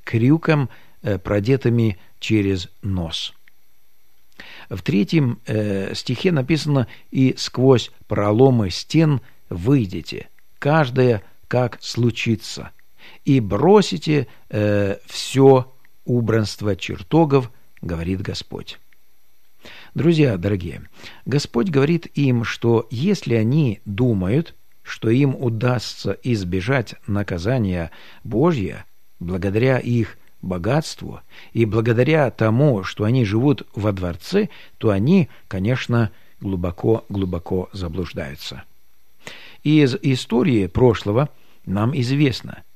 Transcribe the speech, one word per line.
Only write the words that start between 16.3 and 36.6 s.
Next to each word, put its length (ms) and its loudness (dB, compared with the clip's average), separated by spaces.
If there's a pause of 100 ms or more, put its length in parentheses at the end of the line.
чертогов, 800 0 (300)
говорит 400 -4
Господь". 560 -10 (1160)
Друзья 440 2
дорогие, 500 -4 (380)
Господь 420 -2
говорит 380 0 (100)
им, 260 2
что 480 0
если 440 -2
они 500 2
думают, 720 0 (280)
что 280 -4
им 280 2
удастся 840 -2
избежать 720 -2 (100)
наказания 840 -2 (320)
Божьего 600 -2 (360)
благодаря 580 0
их 400 -2 (220)
богатству 800 -4 (320)
и 120 0
благодаря 680 2
тому, 500 2
что 220 -6
они 200 2
живут 500 0
во 180 0
дворце, 560 -4 (300)
то 120 2
они, 380 2 (180)
конечно, 640 0 (300)
глубоко-глубоко 1300 -2